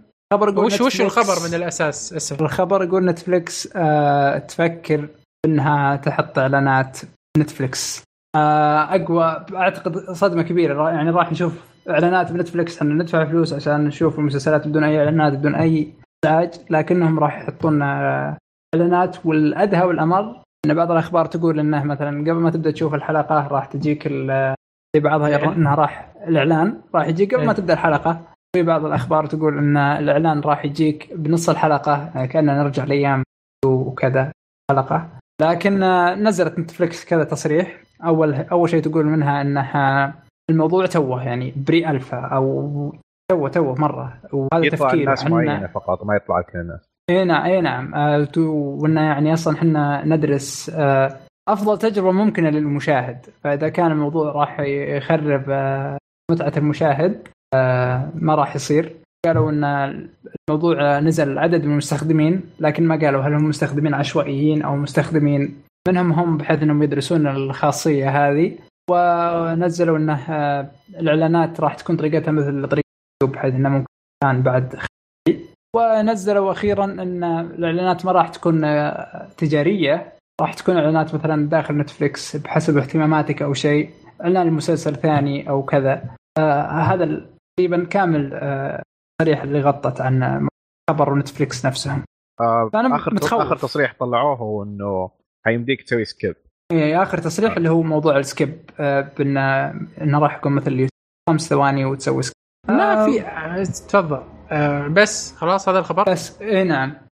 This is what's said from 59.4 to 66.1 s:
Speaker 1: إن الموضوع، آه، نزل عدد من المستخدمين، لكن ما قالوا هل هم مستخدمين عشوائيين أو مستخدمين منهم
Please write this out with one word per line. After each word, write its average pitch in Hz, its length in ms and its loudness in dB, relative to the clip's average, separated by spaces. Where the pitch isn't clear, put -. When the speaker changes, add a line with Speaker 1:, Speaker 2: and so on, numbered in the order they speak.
Speaker 1:
إن 147 120 0
الموضوع، 151 480 2
آه، - 20 2
نزل 151 380 0
عدد 165 280 2
من 147 60 0
المستخدمين، 156 720 0
لكن 160 280 2
ما 160 120 2
قالوا 139 220 2
هل 147 120 0
هم 151 160 2
مستخدمين 147 440 -2
عشوائيين 143 680 0
أو 143 140 -2
مستخدمين 143 840 0
منهم 180 240 2